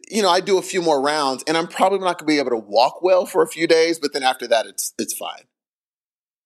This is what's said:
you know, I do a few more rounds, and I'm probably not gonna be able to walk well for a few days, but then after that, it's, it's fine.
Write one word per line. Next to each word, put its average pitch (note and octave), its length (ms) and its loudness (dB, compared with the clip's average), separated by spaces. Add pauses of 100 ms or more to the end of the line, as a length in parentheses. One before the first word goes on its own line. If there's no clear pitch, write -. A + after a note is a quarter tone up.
you G#3 140 -2
know, F#3 80 4
I F#3 100 2
do F#3+ 160 0
a F3 60 -2
few F#3 180 -4
more D#3 220 2
rounds, C#3+ 440 -2
and D#3 120 -2
I'm E3+ 100 -2
probably F#3+ 300 0
not F3+ 200 -4
gonna D#3 100 -16
be D3+ 100 2
able B2+ 120 -2
to A#2+ 60 0
walk A2 460 0
well F#3 240 4
for F3 160 0
a E3 40 0
few D#3+ 200 -4
days, E3 320 2
but D3 160 -6
then C#3+ 80 -6
after B2+ 240 0
that, A2+ 180 2
it's, - 340 -10
it's - 140 -4
fine. E2 300 -12 (1040)